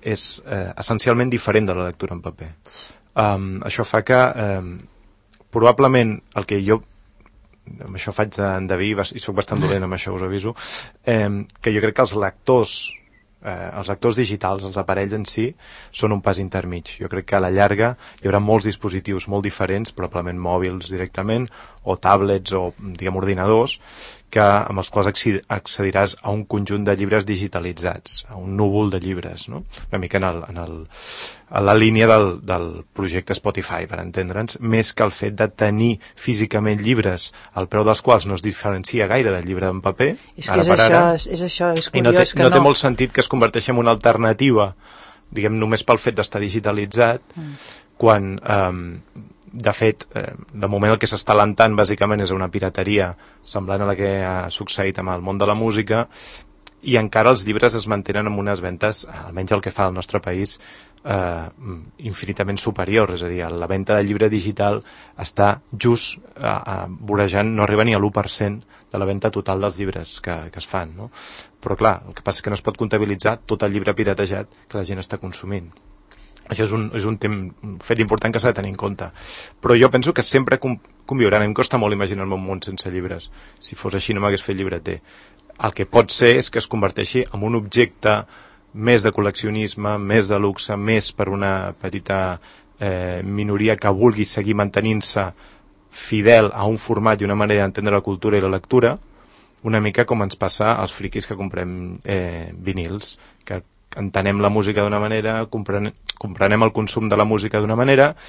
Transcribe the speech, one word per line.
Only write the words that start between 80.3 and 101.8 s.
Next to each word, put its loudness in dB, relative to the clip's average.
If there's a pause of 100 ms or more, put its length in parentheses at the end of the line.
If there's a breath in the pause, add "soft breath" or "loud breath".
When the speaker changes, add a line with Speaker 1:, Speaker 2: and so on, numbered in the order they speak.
Speaker 1:
com-, -4 (280)
conviuran. 4
A 2
mi 0
em -2
costa 0
molt 2
imaginar-me -4
un -6
món -6
sense -10
llibres. -8 (280 soft breath)
Si -8
fos -6
així, -2
no -2
m'hagués 0
fet -4
llibreter. -6 (580 soft breath)
El -2
que -4
pot 6
ser 8
és 0
que -2
es -6
converteixi -2 (100)
en -6
un 0
objecte 2 (540 loud breath)
més 4
de 4
col·leccionisme, -2
més 2
de 2
luxe, -2
més 0
per -2
una -2
petita, -4 (400 soft breath)
eh, -6
minoria 0
que 0
vulgui 4
seguir -2
mantenint-se 0 (640 soft breath)
fidel 6
a -6
un 0
format 2
i -2
una 0
manera 2
d'entendre 0
la 0
cultura 0
i 2
la 0
lectura, 2 (680 soft breath)
una 0
mica 2
com -2
ens -6
passa 0
als -4
friquis -8
que -8
comprem, -8